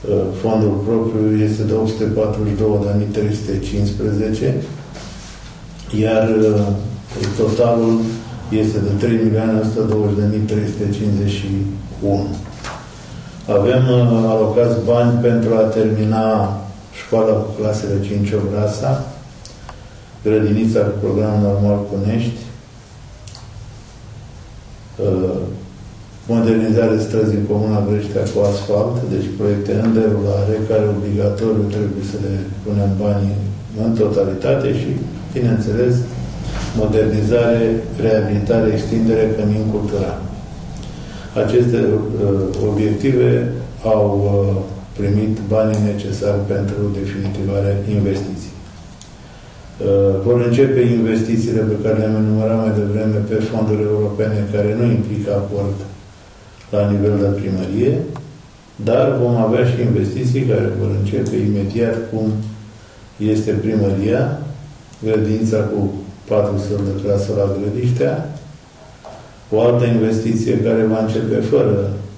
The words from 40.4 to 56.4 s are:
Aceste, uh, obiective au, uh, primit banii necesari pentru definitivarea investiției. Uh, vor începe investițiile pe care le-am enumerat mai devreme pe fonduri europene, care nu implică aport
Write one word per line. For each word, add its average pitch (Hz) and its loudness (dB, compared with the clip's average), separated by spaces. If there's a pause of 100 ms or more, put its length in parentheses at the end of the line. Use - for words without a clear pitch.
Aceste, 117 4
uh, 101 2
obiective 120 2 (640)
au, 104 4 (240)
uh, 98 2 (420)
primit 104 2 (200)
banii 107 2
necesari 101 -2 (120)
pentru 101 -2 (200)
definitivarea 98 -2 (240)
investiției. 95 -2
Uh, - -2 (140)
vor 120 4 (100)
începe 131 4 (180)
investițiile 110 0
pe 107 0
care 107 2
le-am 110 0
enumerat 110 2
mai 107 2
devreme 107 0 (100)
pe 110 0 (140)
fonduri 107 0 (100)
europene, 104 0 (160)
care 104 2
nu 123 2 (120)
implică 101 -2
aport 98 -2 (1000)